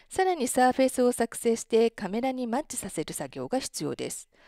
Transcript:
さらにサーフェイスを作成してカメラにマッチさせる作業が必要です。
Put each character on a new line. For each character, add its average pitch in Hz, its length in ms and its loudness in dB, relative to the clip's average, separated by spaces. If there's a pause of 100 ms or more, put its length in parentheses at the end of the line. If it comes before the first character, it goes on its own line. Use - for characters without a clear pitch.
さ 381 160 2
ら 370 100 4
に 269 140 0
サ 254 220 4
ー - 20 4
フ 262 100 2
ェ 262 40 6
イ 254 40 0
ス 247 140 2
を 247 80 4
作 - 240 -4
成 233 180 0
し - 80 -4
て 226 300 4
カ 196 160 -8
メ 214 120 -4
ラ 262 120 0
に 254 160 -6
マ 240 120 -2
ッ 311 40 -4
チ - 120 -12
さ 196 140 -8
せ 151 140 -4
る - 100 -8
作 139 160 -8
業 131 160 -8
が 262 140 -2
必 - 240 -6
要 135 100 -2
で 127 160 -6
す。 - 180 -12 (200)